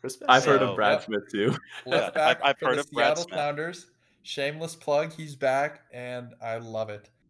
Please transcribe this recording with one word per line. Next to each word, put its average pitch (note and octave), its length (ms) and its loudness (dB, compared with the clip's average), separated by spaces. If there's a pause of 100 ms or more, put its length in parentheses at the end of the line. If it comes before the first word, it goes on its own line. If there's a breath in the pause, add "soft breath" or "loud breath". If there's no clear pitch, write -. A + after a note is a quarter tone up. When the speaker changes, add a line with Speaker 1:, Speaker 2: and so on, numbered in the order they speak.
Speaker 1:
Respect. - 280 -6
Speaker 2:
I've C3+ 140 8
heard C#3 180 6
of A#2 80 0
Speaker 3:
So - 60 -6
Speaker 2:
Brad G#2 160 4
Speaker 4:
Yep. - 120 0
Speaker 2:
Smith G#2 180 -2 (100)
too. A#2 240 2 (140)
<laughs> - 160 -16
Speaker 4:
Left - 0 -
Speaker 3:
Yeah, E3+ 200 2
I've, - 80 -6
Speaker 4:
back D3+ 300 2
Speaker 3:
I've C#3 140 2
Speaker 4:
for D#3 100 -4
Speaker 3:
heard B2+ 80 2
Speaker 4:
the C#3+ 60 0
Speaker 3:
of - 100 -8
Brad B2 260 2
Speaker 4:
Seattle E3+ 60 -6
Speaker 3:
Smith. - 140 -12
Speaker 4:
Sounders. D3+ 480 -6 (380)
Shameless D#3 520 -6
plug. D3+ 380 0
He's D3+ 200 -12
back, C#3 560 0
and B2 520 -12
I A2+ 160 -6
love A2 320 -6
it. G#2 180 -14 (220)